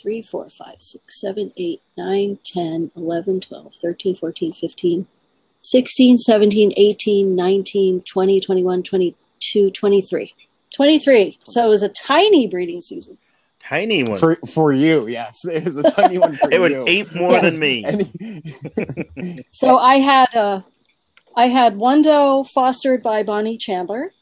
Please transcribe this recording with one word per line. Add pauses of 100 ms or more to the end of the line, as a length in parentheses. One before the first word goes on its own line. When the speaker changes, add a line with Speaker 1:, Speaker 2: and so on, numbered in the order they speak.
Speaker 1:
three,
four,
five,
six,
seven,
eight, (140)
nine,
ten,
eleven,
twelve,
thirteen,
fourteen,
fifteen, (560)
sixteen,
seventeen,
eighteen,
nineteen,
twenty,
twenty-one,
twenty-two,
twenty-three. (420)
Twenty-three.
So
it
was
a
tiny
breeding
season. (440)
Speaker 2:
Tiny
one.
Speaker 3:
For, (180)
for
you,
yes.
<laughs>
It
was
a
tiny
one
for
Speaker 2:
<laughs>
It
was
Speaker 3:
you.
Speaker 2:
eight
more
Speaker 1:
Yes.
Speaker 2:
than
me.
Speaker 3:
And
he
<laughs>
Speaker 1:
So
I
had,
uh, (760)
I
had
one
doe (100)
fostered
by
Bonnie
Chandler.